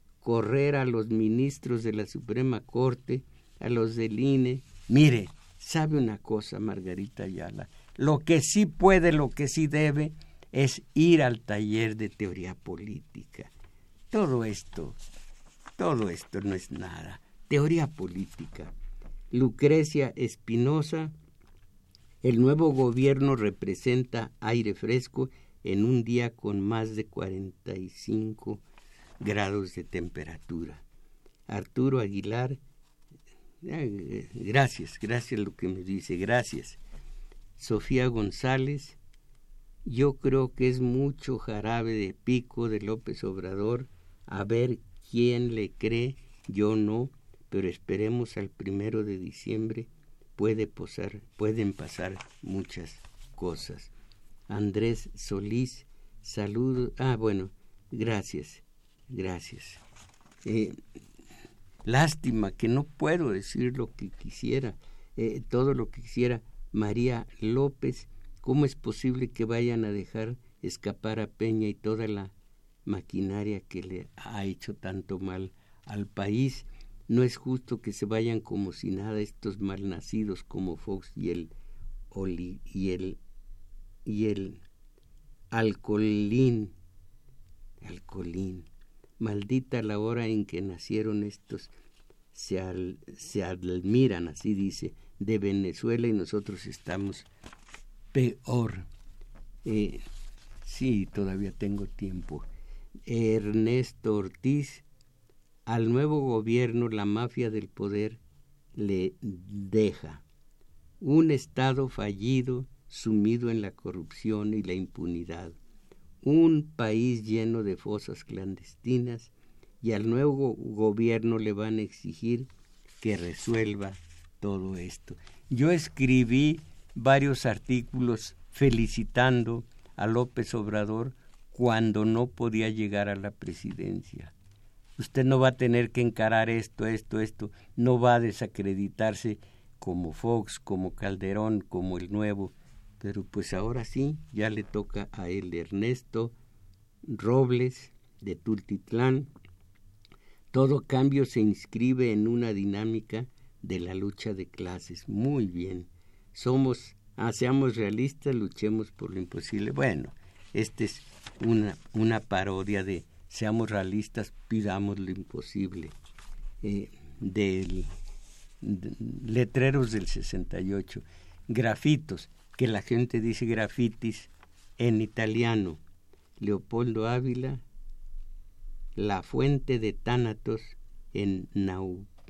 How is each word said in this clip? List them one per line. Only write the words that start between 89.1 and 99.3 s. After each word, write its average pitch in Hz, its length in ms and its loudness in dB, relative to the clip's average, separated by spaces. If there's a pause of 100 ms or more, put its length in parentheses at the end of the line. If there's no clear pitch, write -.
"Maldita 113 640 -2
la 107 180 -2
hora 117 280 0
en 107 180 2
que 90 160 -6
nacieron 104 640 -2
estos, - 460 -10 (640)
se - 260 -4
al-, 92 400 -6 (160)
se - 280 -6
admiran", 90 840 2
así 92 260 -4
dice, 98 400 -2 (260)
"de 104 200 0
Venezuela 98 680 0
y 113 60 2
nosotros 101 520 -4
estamos 95 600 -6 (840)
peor". 120 760 0 (800)